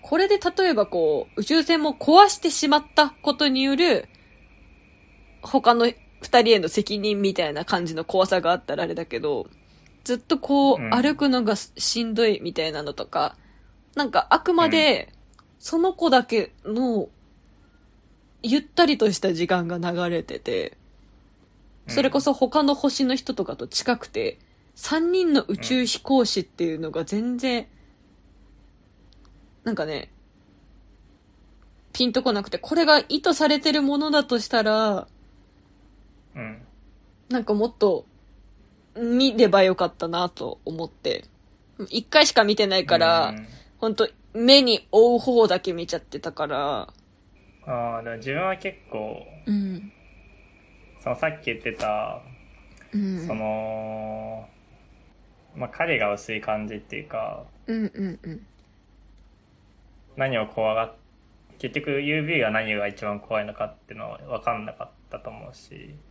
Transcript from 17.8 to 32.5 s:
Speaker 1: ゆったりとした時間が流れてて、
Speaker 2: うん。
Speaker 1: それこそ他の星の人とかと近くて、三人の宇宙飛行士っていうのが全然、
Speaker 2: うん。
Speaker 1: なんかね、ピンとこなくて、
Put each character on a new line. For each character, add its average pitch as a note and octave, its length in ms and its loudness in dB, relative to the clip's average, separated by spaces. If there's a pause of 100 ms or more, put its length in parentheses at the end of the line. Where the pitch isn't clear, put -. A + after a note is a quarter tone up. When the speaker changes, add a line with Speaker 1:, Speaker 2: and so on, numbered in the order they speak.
Speaker 1:
ゆ A#3+ 160 2
っ - 40 0
た - 240 2
り D4 120 2
と G#3+ 140 4
し - 80 -4
た F#3+ 120 0
時 E3+ 140 -2
間 F3 220 0
が F3 100 -6
流 F3 320 -2
れ E3+ 140 -4
て - 160 -12
て、 F#2 360 -6 (1120)
Speaker 2:
う - 60 -12
ん。 - 20 -8
Speaker 1:
そ C4+ 80 2
れ C4 80 2
こ C#4 100 0
そ C#4 120 2
他 C4+ 320 2
の C#4 100 4
星 C#4 300 0
の B3+ 100 0
人 C4 200 -6
と F#3+ 100 -4
か - 100 -8
と - 140 -10
近 - 280 -2
く - 100 -16
て、 - 320 -6 (360)
三 E4 380 -2
人 F4+ 200 2
の C#4 100 4
宇 - 160 -4
宙 B3+ 280 0
飛 - 160 -4
行 C4 220 2
士 G3+ 160 -2
っ E3+ 40 -6
て - 200 -6
い D#3+ 100 -2
う D#3 60 -10
の D#3+ 100 -8
が E3 140 -4
全 A#3 340 -4
然、 B3 240 -2
Speaker 2:
う - 20 -14
ん。 - 20 -18 (2000)
Speaker 1:
な A#3 80 -4
ん - 20 -2
か D#3 120 -4
ね、 D3+ 240 -10 (1800)
ピ B3+ 140 0
ン A3+ 60 -2
と B3+ 100 0
こ B3 100 0
な G3+ 100 -2
く - 60 -12
て、 - 100 -8